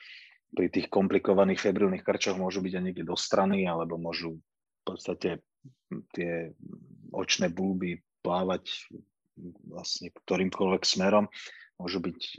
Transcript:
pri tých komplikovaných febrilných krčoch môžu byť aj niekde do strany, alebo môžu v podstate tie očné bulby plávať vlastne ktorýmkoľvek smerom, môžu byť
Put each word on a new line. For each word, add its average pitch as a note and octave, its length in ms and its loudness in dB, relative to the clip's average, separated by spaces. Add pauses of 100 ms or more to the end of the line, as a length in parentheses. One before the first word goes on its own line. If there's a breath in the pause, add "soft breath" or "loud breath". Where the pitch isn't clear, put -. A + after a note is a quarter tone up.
(520 loud breath)
pri F2+ 160 2
tých - 240 -2
komplikovaných F#2+ 800 4
febrilných F#2+ 320 2
krčoch G2+ 320 0
môžu F#2 240 -2
byť F#2 160 -2
aj F2+ 80 -2
niekde F#2 240 -4
do F3 80 -4
strany, - 480 2
alebo E2 320 -2
môžu E2 400 -6
v - 480 -20
podstate F2+ 560 -4 (720)
tie E2 400 -6 (600)
očné - 400 0
bulby F#2 480 -2 (240)
plávať F2+ 640 -2 (800)
vlastne E2+ 400 -8 (160)
ktorýmkoľvek F#2 560 2
smerom, G2+ 480 4 (480 loud breath)
môžu F2+ 240 -4
byť F2 180 -4 (200)